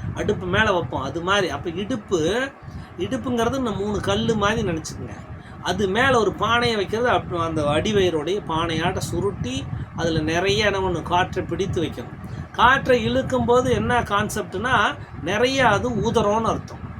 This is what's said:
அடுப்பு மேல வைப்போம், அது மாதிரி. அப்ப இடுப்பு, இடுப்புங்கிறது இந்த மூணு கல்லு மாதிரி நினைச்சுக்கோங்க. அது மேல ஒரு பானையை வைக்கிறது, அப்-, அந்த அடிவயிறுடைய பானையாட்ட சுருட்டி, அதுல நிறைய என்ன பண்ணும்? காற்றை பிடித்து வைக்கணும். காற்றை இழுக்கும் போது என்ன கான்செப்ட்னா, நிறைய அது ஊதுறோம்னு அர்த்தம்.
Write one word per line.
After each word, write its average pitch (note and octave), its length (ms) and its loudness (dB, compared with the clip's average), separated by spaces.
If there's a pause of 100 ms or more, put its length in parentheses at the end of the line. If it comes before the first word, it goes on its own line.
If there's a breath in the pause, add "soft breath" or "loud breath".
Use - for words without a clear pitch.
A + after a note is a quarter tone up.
(140 loud breath)
அடுப்பு F#3 320 -2
மேல G3+ 260 2
வைப்போம், D#3 300 0
அது C#3+ 200 -4
மாதிரி. F#3 260 2
அப்ப D3 220 -6
இடுப்பு, G3+ 800 0 (480 loud breath)
இடுப்புங்கிறது A#3 560 -2
இந்த B3+ 160 -2
மூணு G3 300 -2
கல்லு G#3+ 360 0
மாதிரி G#3 320 0
நினைச்சுக்கோங்க. - 600 -8 (340 loud breath)
அது F#3 260 0
மேல B3 320 4
ஒரு F#3+ 120 2
பானையை A3+ 440 2
வைக்கிறது, G#3 320 0
அப்-, F3 280 0
அந்த E3 260 -2
அடிவயிறுடைய E3 880 2
பானையாட்ட E3 500 0
சுருட்டி, G3+ 680 -4 (320 loud breath)
அதுல E3 240 0
நிறைய F#3 440 2
என்ன G3 160 2
பண்ணும்? F3 220 0
காற்றை F3+ 420 0
பிடித்து E3+ 380 -2
வைக்கணும். - 360 -6 (340 loud breath)
காற்றை B3 500 4
இழுக்கும் A#3+ 420 0
போது B3 260 4
என்ன A#3 300 2
கான்செப்ட்னா, G#3 960 0 (260 loud breath)
நிறைய A#3+ 460 2
அது G#3+ 220 2
ஊதுறோம்னு G#3+ 520 2
அர்த்தம். - 460 -4 (120)